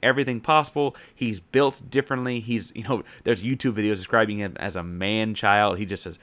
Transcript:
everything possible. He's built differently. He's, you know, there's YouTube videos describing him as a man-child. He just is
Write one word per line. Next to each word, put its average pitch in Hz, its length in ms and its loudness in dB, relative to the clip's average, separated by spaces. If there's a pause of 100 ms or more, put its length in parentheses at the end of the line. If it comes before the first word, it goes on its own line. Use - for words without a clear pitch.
everything 127 380 2
possible. 147 560 2 (180)
He's 110 240 -4
built 135 500 0
differently. 127 520 -2
He's, 113 340 -4
you 117 80 -10
know, 113 220 -2 (180)
there's 107 220 0
YouTube 127 300 -2
videos 104 240 0
describing 107 400 2
him 101 180 -8
as 95 180 -8
a 90 80 -6
man-child. 101 960 2
He 104 80 -4
just 92 200 -8
is 82 160 -12